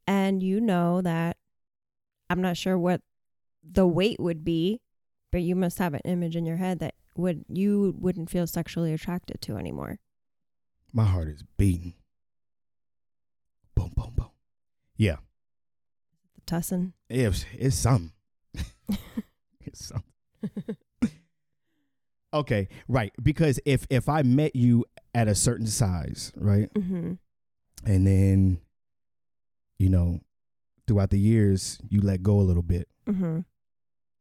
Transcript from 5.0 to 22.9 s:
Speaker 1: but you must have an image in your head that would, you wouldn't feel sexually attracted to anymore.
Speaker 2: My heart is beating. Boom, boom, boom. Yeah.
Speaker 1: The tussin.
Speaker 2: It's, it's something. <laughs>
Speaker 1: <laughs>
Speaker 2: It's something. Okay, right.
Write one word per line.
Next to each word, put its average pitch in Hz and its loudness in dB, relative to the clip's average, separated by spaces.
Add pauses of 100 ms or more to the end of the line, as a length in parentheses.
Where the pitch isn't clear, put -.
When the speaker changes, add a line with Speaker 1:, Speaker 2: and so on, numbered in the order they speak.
Speaker 1:
but 175 -2
you 180 0
must 180 -2
have 170 -2
an - -8
image 170 -4
in 170 -2
your 165 -4
head 185 -2
that 151 -8 (220)
would, 175 -2
you 202 0
wouldn't 180 -4
feel 175 -2
sexually 165 -4
attracted - -8
to 107 -8
anymore. 69 -10 (920)
Speaker 2:
My 113 2
heart 90 0
is 76 -12 (140)
beating. 87 0 (1800)
Boom, - -2
boom, - -4
boom. - -4 (680)
Yeah. 92 2 (1160)
Speaker 1:
The - -20 (140)
tussin. 180 -4 (160)
Speaker 2:
It's, 113 0
it's 131 0
something. 85 2 (420)
<laughs> - -8 (240)
Speaker 1:
<laughs> 202 -2 (600)
Speaker 2:
It's - -16
something. - -12 (1600)
Okay, 110 0 (200)
right. 120 0 (100)